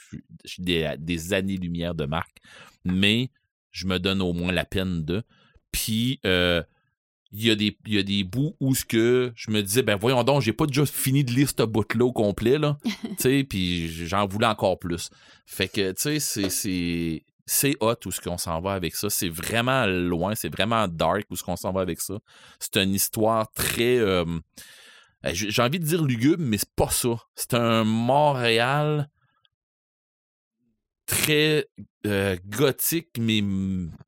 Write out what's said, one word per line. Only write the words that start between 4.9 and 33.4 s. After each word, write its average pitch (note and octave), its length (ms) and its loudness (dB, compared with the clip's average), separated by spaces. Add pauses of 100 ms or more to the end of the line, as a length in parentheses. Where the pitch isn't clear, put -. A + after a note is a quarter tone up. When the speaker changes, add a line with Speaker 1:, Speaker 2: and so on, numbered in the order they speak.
Speaker 1:
de. F2+ 180 -2 (480)
Puis, A#2 540 -2
euh, F2+ 360 2 (720)
il G#2+ 120 -4
y A2+ 60 6
a G#2+ 40 4
des, G#2 300 0
il G#2+ 80 -4
y G#2 40 4
a G2 60 4
des G2 220 0
bouts B2 340 -4
où C3 160 0
ce - 80 -2
que A#2+ 520 2
je - 160 -8
me G#2+ 120 2
disais, « G#2 200 2
Ben, G#2+ 120 2
voyons A#2+ 280 2
donc, C#3 180 4
j'ai A2 120 2
pas D#3+ 120 0
déjà C#3+ 200 2
fini C#3 380 2
de A#2+ 80 -2
lire C3 180 4
ce - 140 0
bout-là A2+ 420 2
au B2 60 2
complet, A2+ 460 2
là. » D3 260 0
Speaker 2:
<laughs> - 0 -
Speaker 1:
Tu G#3+ 360 -6
sais, C3+ 280 2
puis F2 400 -2 (200)
j'en G2+ 200 0
voulais G#2+ 200 0
encore G#2 320 0
plus. E2+ 300 -6 (360)
Fait - 240 -4
que, F#2+ 220 0
tu F#2 100 -6
sais, D3 180 -2
c'est, G2+ 300 -2
c'est, E2+ 760 -2 (220)
c'est - 340 0
hot A2+ 160 0 (100)
où F#2+ 60 -8
ce - 80 -6
qu'on F2 200 -6
s'en E2 200 -4
va F#2+ 140 -2
avec F2 220 -4
ça. G2+ 140 -4
C'est F#2+ 200 -2
vraiment A#2 560 -2
loin, F2+ 500 0
c'est F2+ 160 -6
vraiment G#2+ 380 0
dark E2+ 400 0
où F2+ 80 -10
ce - 60 -8
qu'on F2+ 120 -6
s'en F#2+ 160 -4
va F#2+ 100 0
avec E2+ 200 -4
ça. G2 140 -8 (440)
C'est - 180 -6
une F#2+ 180 2
histoire A2 580 0
très, B2 460 2
euh, F#2 260 2 (1000)
euh, C#2 80 -2
j'ai, G2 180 -4
j'ai A#2+ 100 2
envie C3+ 180 0
de D#3+ 60 -4
dire E3 180 2
lugubre, C#3 400 2
mais A2 140 2
c'est - 180 -6
pas C#3+ 140 2
ça. A#2 260 0 (200)
C'est - 180 -6
un A#2 320 4
Montréal C3 1200 2 (2000)
très, D3+ 600 2 (380)
euh, G2 320 0 (100)
gothique, C3+ 600 -2 (100)
mais, A2 220 2 (680)